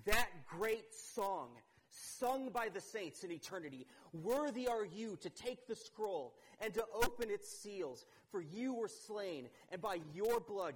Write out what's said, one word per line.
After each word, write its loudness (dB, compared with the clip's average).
that 8
great 0
song -2
sung 0
by 2
the -4
saints -6
in -4
eternity, -6
"Worthy 2
are 2
you -4
to -6
take -6
the -4
scroll -4
and 0
to 2
open 6
its -2
seals, -4
for -2
you 0
were 0
slain, -4
and -6
by 0
your 6
blood -2